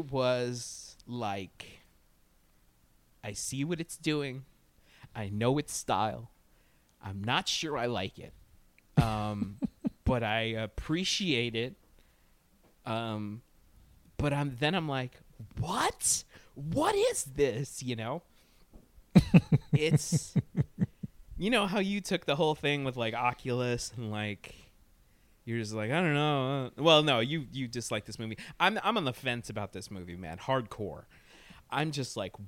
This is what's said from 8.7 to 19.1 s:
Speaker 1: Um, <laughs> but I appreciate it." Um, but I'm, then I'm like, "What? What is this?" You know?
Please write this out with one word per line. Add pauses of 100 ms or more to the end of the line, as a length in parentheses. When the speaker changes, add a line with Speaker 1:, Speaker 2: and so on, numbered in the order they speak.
Speaker 1:
Um, (240)
<laughs>
but
I
appreciate
it." (1080)
Um, (760)
but
I'm,
then
I'm
like, (460)
"What? (320)
What
is
this?"
You
know? (960)